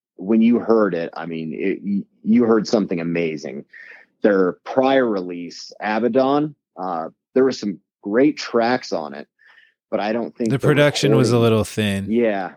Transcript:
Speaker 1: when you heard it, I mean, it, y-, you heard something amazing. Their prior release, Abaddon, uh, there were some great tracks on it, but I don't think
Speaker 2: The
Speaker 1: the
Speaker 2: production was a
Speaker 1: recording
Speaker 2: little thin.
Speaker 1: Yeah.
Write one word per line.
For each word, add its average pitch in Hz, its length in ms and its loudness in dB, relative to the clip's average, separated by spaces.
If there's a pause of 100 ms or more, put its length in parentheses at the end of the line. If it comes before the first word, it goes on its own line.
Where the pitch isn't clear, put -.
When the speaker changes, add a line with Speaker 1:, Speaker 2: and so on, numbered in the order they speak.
(160)
Speaker 1:
when 110 240 0
you 117 180 4
heard 104 360 2
it, 82 200 -4
I 82 120 -10
mean, 80 260 -8
it, 90 320 -4
y-, 101 200 -4 (180)
you 117 220 4
heard 110 220 2
something 98 320 0
amazing. 80 680 -4 (560)
Their 95 300 4 (120)
prior 131 420 2
release, 90 640 -8 (100)
Abaddon, 131 760 0 (240)
uh, 85 320 -6 (240)
there 131 100 4
were 127 80 2
some 101 280 -8 (200)
great 131 360 2
tracks 120 560 -2
on 76 220 -8
it, 71 140 -16 (600)
but 107 100 -2
I 104 120 -2
don't 117 240 -6
think 113 140 -2
Speaker 2:
The 131 80 -2
Speaker 1:
the 139 80 -2
Speaker 2:
production 143 500 2
was 127 140 4
a 120 40 2
Speaker 1:
recording 117 80 4
Speaker 2:
little 110 220 4
thin. 98 460 -2
Speaker 1:
Yeah. 107 460 -2